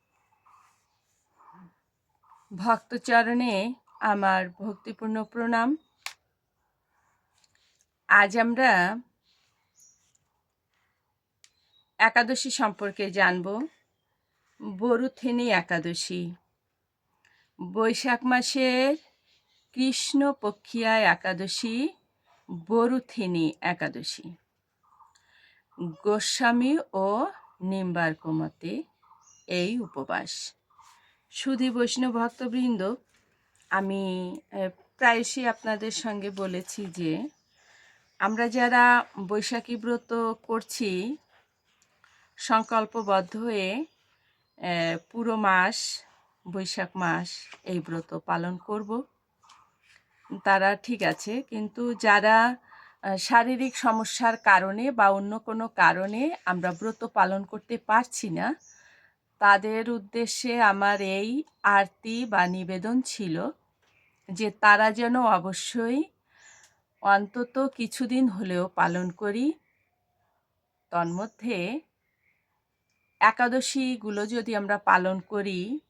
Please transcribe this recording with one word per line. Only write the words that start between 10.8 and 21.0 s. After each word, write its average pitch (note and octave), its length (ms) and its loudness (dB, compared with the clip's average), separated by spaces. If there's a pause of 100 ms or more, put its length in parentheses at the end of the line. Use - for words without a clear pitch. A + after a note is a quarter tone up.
একাদশী A#3+ 520 2
সম্পর্কে G3+ 640 -4
জানব, F#3+ 560 0 (920)
বরুথেনী A#3+ 880 -2
একাদশী, F3 840 -2 (1300)
বৈশাখ A3+ 640 -2
মাসের B3+ 720 2 (760)
কৃষ্ণপক্ষিয়া B3 1300 0
একাদশী, F#3+ 880 0 (800)